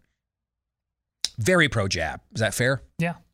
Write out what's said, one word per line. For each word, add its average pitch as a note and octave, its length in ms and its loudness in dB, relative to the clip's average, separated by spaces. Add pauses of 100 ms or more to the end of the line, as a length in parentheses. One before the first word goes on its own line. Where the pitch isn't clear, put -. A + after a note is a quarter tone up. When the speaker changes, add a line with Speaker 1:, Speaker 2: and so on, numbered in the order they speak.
(1400)
Speaker 1:
very C#3 320 4
pro-jab. F2+ 520 -2 (120)
Is F#2+ 80 -6
that G#2+ 140 0
fair? B2+ 280 0 (160)
Speaker 2:
Yeah. E3+ 160 -2 (200)